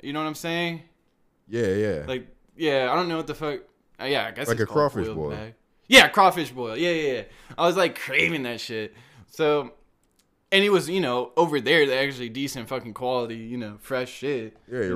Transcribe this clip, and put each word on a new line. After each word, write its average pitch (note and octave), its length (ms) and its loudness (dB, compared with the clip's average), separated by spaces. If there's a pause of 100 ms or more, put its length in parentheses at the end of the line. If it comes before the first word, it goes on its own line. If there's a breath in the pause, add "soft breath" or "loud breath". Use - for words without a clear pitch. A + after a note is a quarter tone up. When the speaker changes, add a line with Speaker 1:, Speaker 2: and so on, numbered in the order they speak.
Speaker 1:
you C#3+ 120 -8
know D3+ 80 -4
what D#3 60 -4
I'm D3+ 80 -6
saying? E3+ 460 -4 (680)
Speaker 2:
Yeah, A2 200 -2
yeah. F#2+ 400 0
Speaker 1:
Like, B2+ 200 -6 (280)
yeah, C3+ 360 0
I C#3+ 40 2
don't F3 120 0
know E3 100 -4
what D#3+ 100 -6
the D3 80 -6
fuck. D3 240 -6 (400)
Uh, A2+ 60 -8
yeah, B2+ 220 0
I - 40 -8
guess B2+ 160 -6
Speaker 2:
Like A#2 80 0
Speaker 1:
it's A2 80 0
Speaker 2:
a - 20 2
Speaker 1:
called C#3+ 260 2
Speaker 2:
crawfish G2+ 160 -4
Speaker 1:
boiled F2 100 -8
Speaker 2:
boil. D2+ 140 -4
Speaker 1:
bag. G#2+ 220 -10 (340)
Yeah, A3+ 220 10
crawfish F3+ 420 4
boil. A#2+ 260 -6
Yeah, F3 140 0
yeah, D#3 220 -2
yeah. A2+ 80 -4 (360 loud breath)
I D#3 80 2
was, F3 120 2
like, F3 220 2
craving D#3 440 0
that A#2 160 -6
shit. A2 340 -8 (340 soft breath)
So, D3 440 0 (800)
and G3 120 6
it G3+ 60 4
was, E3 200 4
you F#3 120 0
know, B2 360 -2
over D#3+ 240 4
there, D3 240 4
they're C3+ 200 2
actually B2 240 -6
decent C3 380 -6
fucking A#2+ 260 -6
quality, B2 440 -2
you A2+ 200 -8
know, G#2+ 220 -8
fresh B2+ 320 -6
shit. B2 460 -6 (100)
Speaker 2:
Yeah, - 80 -12
you're A2 80 0
Speaker 1:
You F#2 80 0
know F2+ 40 -2